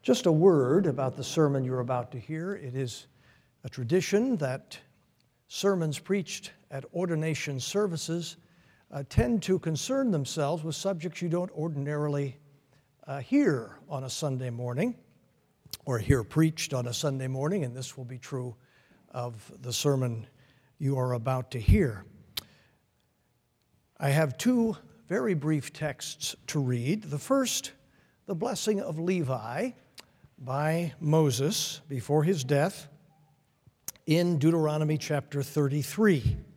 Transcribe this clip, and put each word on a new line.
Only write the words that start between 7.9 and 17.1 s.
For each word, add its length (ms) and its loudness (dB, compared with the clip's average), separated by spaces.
uh, 180 -8
tend 340 4
to 180 2
concern 500 0
themselves 540 0
with 100 -4
subjects 480 -4
you 60 -2
don't 240 -2
ordinarily, 840 -2
uh, 140 -8
hear 580 2
on 140 -6
a 80 -8
Sunday 400 -4
morning 460 -2
or 160 0
hear 240 4
preached 500 0
on 140 -2
a 60 -6
Sunday 340 -2